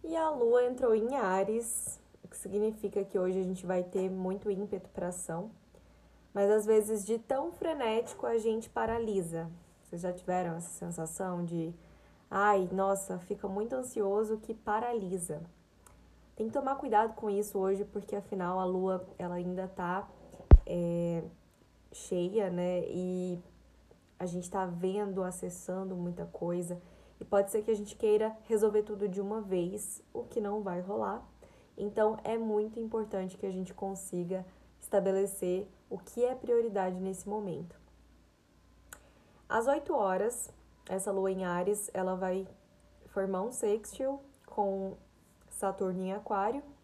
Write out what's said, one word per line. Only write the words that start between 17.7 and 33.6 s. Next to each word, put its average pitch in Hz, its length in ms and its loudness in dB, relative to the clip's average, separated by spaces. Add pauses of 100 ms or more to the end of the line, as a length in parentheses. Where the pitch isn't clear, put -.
porque 202 320 -6
afinal 185 420 -2
a 185 60 0
lua, 185 420 0 (100)
ela 175 200 -4
ainda 180 320 -4
tá, 185 400 -4 (580)
é, 170 560 0 (680)
cheia, 185 580 0
né? 180 380 0
E 180 520 -4 (800)
a 180 80 -4
gente 175 240 -6
tá 190 160 0
vendo, 190 560 -2
acessando 185 720 -6
muita 175 320 -6
coisa. 175 560 -4 (360)
E - 60 -12
pode 196 260 4
ser 214 100 2
que 214 100 -2
a 220 60 4
gente 202 200 -8
queira 220 380 4 (100)
resolver 214 380 4
tudo 208 240 -2
de 190 140 -2
uma 208 220 -2
vez, 185 680 -2
o 240 120 -6
que - 180 -4
não 208 220 -2
vai 180 180 -2
rolar. 202 420 -2 (540)
Então, 214 480 2
é 226 140 0
muito 220 420 0
importante 214 560 -4
que - 80 -8
a 196 60 -2
gente 185 240 -6